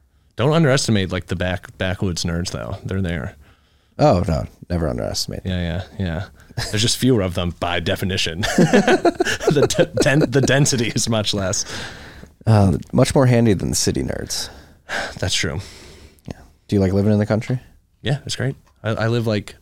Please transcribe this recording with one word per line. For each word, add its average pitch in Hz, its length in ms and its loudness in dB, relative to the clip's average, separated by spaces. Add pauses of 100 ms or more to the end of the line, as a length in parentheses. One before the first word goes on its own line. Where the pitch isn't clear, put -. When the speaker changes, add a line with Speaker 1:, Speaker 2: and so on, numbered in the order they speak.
(380)
Speaker 1:
Don't 135 160 2
underestimate, 127 580 4
like, 92 160 -4
the - 80 -4
back-, 90 420 -4
backwoods 92 480 -2
nerds, 85 240 -2
though. 58 340 -8
They're 95 200 -2
there. 85 320 -4 (640)
Speaker 2:
Oh, 107 300 4
no. 73 180 0 (240)
Never 85 200 0
underestimate. 53 560 -6
Speaker 1:
Yeah, 92 160 -4
yeah, 87 220 -4 (140)
yeah. 92 280 -4 (460)
There's 107 100 0
just 113 160 0
fewer 123 240 4
of 90 140 -2
them 87 240 -2
by 87 200 -2
definition. 92 640 -4
<laughs> - 140 -2 (880)
The 143 220 4
d-, - 340 -4
den-, 139 180 4 (120)
the 135 100 4
density 131 540 2
is 113 120 -2
much 110 260 0
less. 98 320 -2 (800)
Speaker 2:
Uh, 101 320 6 (140)
much - 240 2
more 139 100 6
handy 117 280 6
than 73 160 -2
the 64 60 0
city - 280 0
nerds. - 460 -6 (340)
Speaker 1:
<sighs> - 360 -8
That's 95 160 -4
true. 80 240 -2 (680)
Speaker 2:
Yeah. - 120 -14 (280)
Do 104 80 0
you 98 60 6
like 95 120 2
living 101 200 2
in 104 60 4
the 107 60 2
country? 120 340 -2 (420)
Speaker 1:
Yeah, 139 240 -2
it's 104 100 -8
great. 127 200 -4 (280)
I, 107 60 -2
I 110 180 -2
live, 117 200 0
like, 104 340 -2